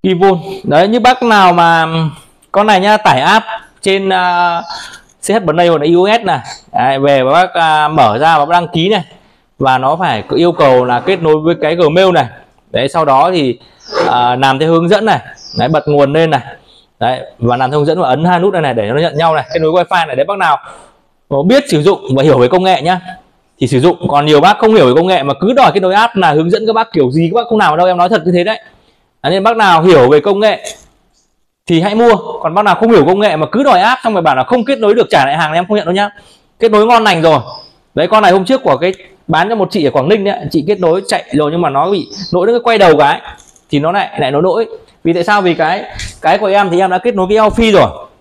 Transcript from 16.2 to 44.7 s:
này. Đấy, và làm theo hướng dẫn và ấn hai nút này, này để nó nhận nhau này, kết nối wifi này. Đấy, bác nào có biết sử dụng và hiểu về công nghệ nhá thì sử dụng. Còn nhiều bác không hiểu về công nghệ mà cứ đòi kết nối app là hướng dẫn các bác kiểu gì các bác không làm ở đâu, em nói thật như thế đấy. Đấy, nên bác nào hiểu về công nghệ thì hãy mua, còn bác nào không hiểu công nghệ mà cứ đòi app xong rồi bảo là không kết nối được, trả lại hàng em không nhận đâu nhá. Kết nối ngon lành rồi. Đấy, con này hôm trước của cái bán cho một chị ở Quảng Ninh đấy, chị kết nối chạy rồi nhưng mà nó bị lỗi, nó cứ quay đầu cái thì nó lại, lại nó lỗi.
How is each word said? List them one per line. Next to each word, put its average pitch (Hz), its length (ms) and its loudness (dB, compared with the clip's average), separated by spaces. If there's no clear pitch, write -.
này. 127 120 -2
Đấy, 127 200 -2
và 120 180 -2
làm 131 140 -2
theo 151 100 -2
hướng 143 60 0
dẫn 160 140 -2
và 143 80 0
ấn 135 160 -2
hai 175 160 2
nút 196 120 0
này, 170 100 -2
này 131 120 -2
để 107 140 -2
nó 135 120 -2
nhận 151 160 -2
nhau 160 180 0
này, 143 200 -4
kết 170 60 -2
nối 160 120 0
wifi 175 340 0
này. 131 100 -8
Đấy, 135 80 0
bác 196 140 -4
nào 160 200 0
có 139 140 -2
biết 262 260 2
sử 151 140 0
dụng 185 180 2
và 135 60 0
hiểu 139 160 4
về 123 100 4
công 180 140 2
nghệ 180 200 0
nhá 180 180 -2
thì 131 80 -2
sử 131 140 0
dụng. 165 280 0
Còn 143 180 0
nhiều 151 140 4
bác 175 180 2
không 220 160 2
hiểu 160 120 6
về 123 100 4
công 170 100 2
nghệ 180 160 0
mà 139 180 -2
cứ 208 120 0
đòi 240 220 4
kết 196 60 0
nối 185 140 0
app 220 220 0
là 170 160 2
hướng 160 180 0
dẫn 214 160 -2
các 220 60 -2
bác 226 200 -4
kiểu 135 180 0
gì 160 220 0
các - 20 -8
bác 233 140 -2
không 220 100 0
làm 175 140 2
ở 156 40 -2
đâu, 180 100 2
em 180 100 0
nói 175 120 0
thật 214 160 -2
như 180 80 0
thế 175 120 0
đấy. - 160 -6
Đấy, 147 100 -2
nên 190 100 -2
bác 226 140 0
nào 185 260 2
hiểu 147 280 6
về 147 100 4
công 202 200 -2
nghệ - 340 -2
thì 165 140 0
hãy 202 140 -2
mua, 226 220 4
còn 165 120 -4
bác 208 80 0
nào 196 120 2
không 226 160 0
hiểu 175 160 4
công 190 140 0
nghệ 190 160 0
mà 156 160 -2
cứ 240 100 0
đòi 233 180 4
app 233 240 0
xong 226 80 -2
rồi 180 100 -2
bảo 147 140 2
là 131 80 -2
không 240 200 -2
kết 269 140 -2
nối 214 160 2
được, 226 160 2
trả 139 160 0
lại 143 100 -2
hàng 156 160 -2
em 175 140 -2
không 214 100 -2
nhận 170 100 -4
đâu 175 80 -2
nhá. 202 160 -2
Kết 226 140 2
nối 214 140 4
ngon 233 180 4
lành 175 180 0
rồi. 151 180 4
Đấy, 165 140 -2
con 214 140 2
này 180 100 4
hôm 190 120 2
trước 262 180 -2
của 147 140 0
cái 180 180 -4
bán 160 220 -2
cho 226 60 -4
một 196 160 -2
chị 170 140 -4
ở 131 60 2
Quảng 139 180 -2
Ninh 202 160 0
đấy, 202 140 -2
chị 151 160 -2
kết 196 140 -2
nối 175 280 0
chạy 185 240 -4
rồi 147 180 0
nhưng 170 100 -4
mà 156 100 -2
nó 147 200 -2
bị 196 180 -4
lỗi, 180 160 0
nó 233 60 0
cứ 240 120 0
quay 226 140 2
đầu 170 200 6
cái 147 220 2
thì 147 80 0
nó 156 140 -2
lại, 190 280 -6
lại 135 100 -2
nó 143 100 0
lỗi. 190 260 0